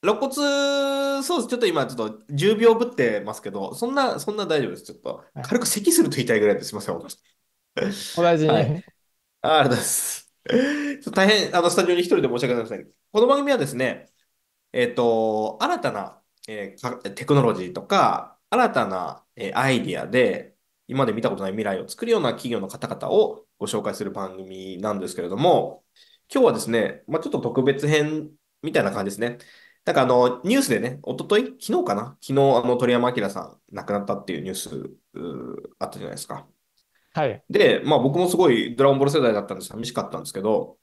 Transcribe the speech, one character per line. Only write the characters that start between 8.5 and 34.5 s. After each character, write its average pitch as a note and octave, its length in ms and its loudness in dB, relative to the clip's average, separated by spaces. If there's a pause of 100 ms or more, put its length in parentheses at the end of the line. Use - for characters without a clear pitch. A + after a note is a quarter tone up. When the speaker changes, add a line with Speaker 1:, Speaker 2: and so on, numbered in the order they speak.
Speaker 1:
は - 100 4
い。 D3+ 240 -2 (560)
あ、 D#3+ 200 4
あ - 20 8
り B2 80 6
が A#2+ 60 4
と - 0 -
う - 0 -
ご - 0 -
ざ - 0 -
い - 20 0
ま G2 40 -2
す。 - 500 -6 (140)
ち - 60 -2
ょ C#4+ 460 0
っ - 60 -20
と - 80 -8
大 F#3+ 140 4
変、 G3 300 2
あ F3 60 4
の、 - 80 4
ス F3 60 0
タ F#3 100 4
ジ F3+ 60 2
オ - 20 4
に F3 80 2
一 - 20 2
人 F3 160 2
で C#3 80 0
申 A#2+ 100 -2
し B2 40 0
訳 B2+ 60 0
あ B2 100 0
り A2+ 60 -2
ま A2 40 -12
せ G#2+ 80 -8
ん。 F2 100 -12 (260)
こ G#3+ 100 2
の B3 40 6
番 C#4 120 4
組 C#4+ 140 0
は C4 40 2
で D3 100 0
す - 80 -8
ね、 A#2+ 360 -4 (640)
え B2 160 2
っ A#2+ 60 -8
と、 A2 680 2
新 E4 160 -2
た C3+ 120 -2
な、 G2+ 300 -10 (280)
え G#2 300 -12
ー、 - 40 -20
か-、 B2 160 -6 (120)
テ B2+ 140 -12
ク D3 100 2
ノ C#3+ 60 6
ロ A#2 140 2
ジ F#2 100 -6
ー F2 80 -10
と F#2 100 -10
か、 C#3+ 540 0 (140)
新 A#3+ 180 2
た A#2+ 180 0
な、 F2+ 380 -8 (120)
え G2+ 160 -8
ー、 - 60 -2
ア C3+ 120 2
イ A2+ 120 2
デ F#2 80 -6
ィ E2 120 -4
ア - 40 -8
で、 G#2 480 0 (320)
今 B2+ 120 -6
ま C3+ 80 2
で G#2+ 80 -2
見 A2+ 80 -4
た A#2+ 80 0
こ G2 60 -6
と G2 80 -8
な F#2+ 40 -4
い F#2+ 40 -6
未 G#2+ 120 -4
来 F#2+ 160 -2
を - 80 -12
作 - 160 -10
る A#3 80 0
よ A3 60 2
う - 20 0
な C3+ 100 0
企 A#2 200 -8
業 A2 100 -4
の F#2+ 80 -8
方 - 200 -10
々 - 200 -8
を - 380 2 (120)
ご A2 80 -6
紹 G#2 140 -4
介 G#2 140 -6
す G#2+ 100 -8
る G2 60 -6
番 F#2+ 260 -10
組 F#2+ 420 -14
な G#2 140 -2
ん G2 80 -4
で F2+ 80 -6
す - 80 -10
け F2 60 -8
れ E2+ 80 -6
ど G2+ 80 -6
も、 D3 440 0 (500)
今 C4+ 100 4
日 A#3 40 6
は C#3+ 60 6
で A2 80 -4
す A2 100 -6
ね、 A2+ 380 -2
ま D#3 100 -2
あ、 - 20 -2
ち - 60 -10
ょ - 40 -6
っ - 20 -6
と C3+ 80 -2
特 B2 240 -2
別 C#3 240 0
編 D3+ 420 0 (320)
み - 80 -6
た C#3 120 2
い - 20 0
な G2 80 -2
感 G#2 120 -4
じ G2 60 -4
で - 60 -10
す G#2+ 40 -8
ね。 A#2 180 -4 (460)
な D#3+ 80 -2
ん - 40 2
か C3+ 60 4
あ B2+ 40 4
の、 B2 380 4
ニ G3+ 100 2
ュ C#4 40 4
ー - 40 2
ス - 80 0
で A2 80 2
ね、 B2 240 -6
一 B2+ 160 -6
昨 G#3 220 2
日？ - 320 -6
昨 - 100 0
日 - 20 -2
か G2+ 120 -2
な？ A#2 240 -8
昨 - 60 -20
日、 C3+ 60 -6
あ - 20 -2 (340)
の、 B2 80 2
鳥 B2 160 2
山 B2 180 2
明 A2 200 -4
さ G2 100 -10
ん - 200 -18 (120)
亡 G2 140 -12
く G2+ 60 -4
な G2+ 60 0
っ G2+ 60 -4
た G2+ 100 -4
っ - 100 -10
て F#2+ 80 -8
い D#2+ 60 -6
う D2 40 -8
ニ F#2+ 80 -8